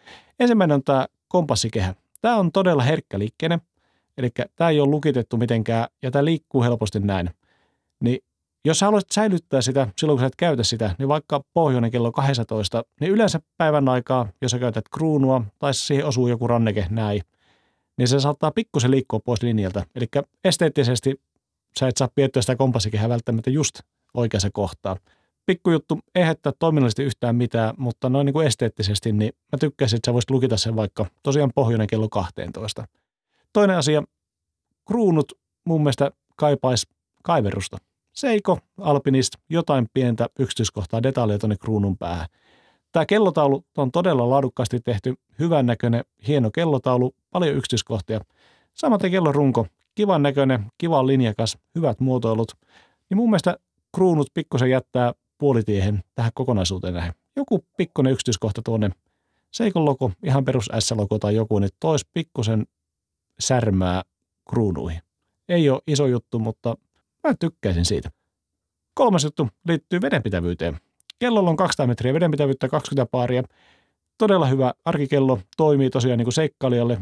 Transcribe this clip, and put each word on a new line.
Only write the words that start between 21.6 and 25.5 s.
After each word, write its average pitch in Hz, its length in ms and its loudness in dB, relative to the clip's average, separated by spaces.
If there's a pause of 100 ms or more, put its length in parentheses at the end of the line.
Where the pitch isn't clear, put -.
sä 131 80 2
et 123 100 -2
saa 131 180 2
pidettyä 131 260 2
sitä 127 140 0
kompassikehää 113 540 0
välttämättä 117 400 -2
just 143 300 -2 (340)
oikeassa 107 400 -2
kohtaa. 95 440 -4 (480)
Pikkujuttu, 165 540 0 (160)